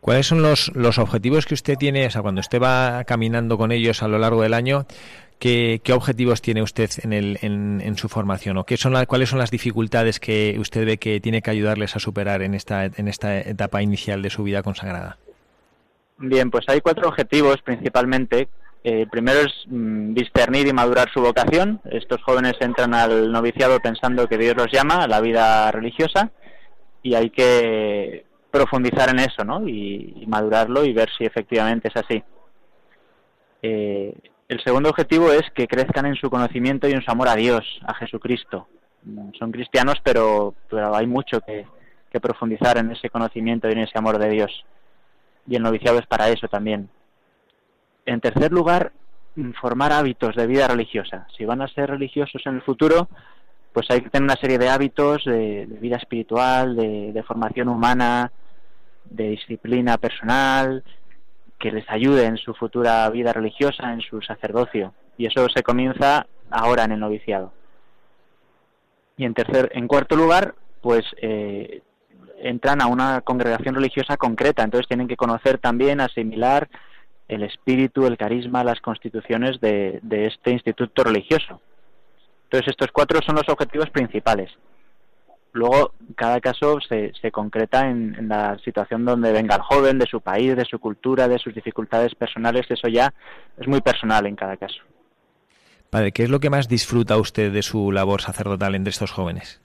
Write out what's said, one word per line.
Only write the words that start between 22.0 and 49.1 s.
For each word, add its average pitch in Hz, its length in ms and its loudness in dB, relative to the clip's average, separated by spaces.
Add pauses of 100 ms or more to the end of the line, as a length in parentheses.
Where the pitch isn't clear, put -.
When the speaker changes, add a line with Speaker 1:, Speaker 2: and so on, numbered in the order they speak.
Speaker 2:
jóvenes 127 380 2
entran 120 320 0
al 113 380 4
noviciado 120 480 4
pensando 123 480 0
que 110 100 0
Dios 117 180 4
los 120 160 2
llama 147 320 4
a 143 40 0
la 113 140 4
vida 110 500 4
religiosa 160 600 0 (720)
y 123 120 2
hay 113 140 4
que 110 960 2 (260)
profundizar 131 580 2
en 131 100 2
eso, 127 240 0
¿no? 160 240 -4
Y, 101 540 -8
y 110 60 -14
madurarlo 110 580 2
y 131 80 2
ver 110 240 2
si 117 80 -2
efectivamente 113 640 0
es - 60 -8
así. 113 280 -2 (1400)
Eh, 104 520 -4 (340)
el 123 160 -8
segundo 135 260 2
objetivo 160 420 4
es 151 120 6 (100)
que 123 140 -2
crezcan 170 380 0
en 143 100 -2
su 135 140 -4
conocimiento 127 580 0
y 139 60 4
en 135 80 0
su 123 100 -4
amor 123 160 2
a 117 80 4
Dios, 113 300 2 (200)
a 117 80 -6
Jesucristo. 117 760 -6 (360)
Mm, 107 340 -16
son 113 140 -8
cristianos, 127 520 0
pero, 107 520 2 (140)
pero 107 260 -2
hay 110 100 2
mucho 123 360 -2
que, 104 240 -12 (460)
que 123 80 -2
profundizar 117 580 0
en 113 140 0
ese 117 180 -8
conocimiento 117 600 -2
y 110 40 4
en 110 60 0
ese 110 180 -2
amor 110 200 2
de 107 120 2
Dios. 107 360 0 (840)
Y 123 80 -2
el 117 80 0
noviciado 117 360 2
es 117 80 -8
para 110 220 2
eso 113 180 0
también. 104 420 -4 (1160)
En 120 160 -4
tercer 151 300 2
lugar, 175 400 2 (440)